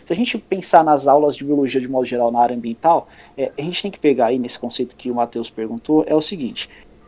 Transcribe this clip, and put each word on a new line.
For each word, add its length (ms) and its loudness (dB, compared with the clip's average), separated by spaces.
se 80 -4
a 40 -2
gente 220 -4
pensar 460 2
nas 220 2
aulas 280 4
de 100 -12
biologia 360 0
de 80 -8
modo 160 -2
geral 260 0
na 100 0
área 160 2
ambiental, 520 0
é, 220 -4
a 40 -8
gente 200 -6
tem 80 -6
que 80 -20
pegar 280 2
aí 120 0
nesse 200 -6
conceito 360 -8
que 160 -10
o 40 -4
Matheus 360 -4
perguntou, 560 -2
é 80 0
o 60 4
seguinte, 480 -8